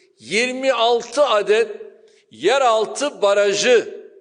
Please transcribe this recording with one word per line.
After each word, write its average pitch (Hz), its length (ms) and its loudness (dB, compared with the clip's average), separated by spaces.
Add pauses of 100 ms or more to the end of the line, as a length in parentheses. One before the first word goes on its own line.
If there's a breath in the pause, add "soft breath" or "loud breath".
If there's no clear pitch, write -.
(200 loud breath)
yirmi 254 540 -2
altı 233 520 0
adet 214 560 0 (500 soft breath)
yeraltı 220 880 0
barajı 202 840 2 (160)